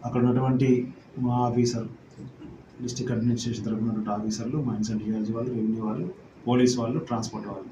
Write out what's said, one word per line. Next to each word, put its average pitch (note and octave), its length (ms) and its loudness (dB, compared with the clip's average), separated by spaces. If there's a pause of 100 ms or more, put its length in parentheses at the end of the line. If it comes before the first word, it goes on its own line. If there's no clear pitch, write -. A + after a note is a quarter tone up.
అక్కడ A#2+ 160 0
ఉన్నటువంటి B2+ 720 4 (260)
మా B2 160 2
ఆఫీసర్, A#2+ 520 2 (960)
డిస్ట్రిక్ట్ B2 320 -4
అడ్మినిస్ట్రేషన్ A2+ 500 0
తరపున G#2+ 140 -2
ఉన్నటువంటి G#2+ 320 -2
ఆఫీసర్లు, A2 480 -2
మైన్స్ G#2+ 320 -2
అండ్ G#2 120 -2
జియాలజీ A2 300 -2
వాళ్ళు, A#2+ 220 -2
రెవెన్యూ A2 300 0
వాళ్ళు, D#3+ 260 -4 (360)
పోలీస్ B2 320 6
వాళ్ళు, A#2+ 200 0
ట్రాన్స్‌పోర్ట్ A2 500 -4
వాళ్ళు F#2+ 240 -10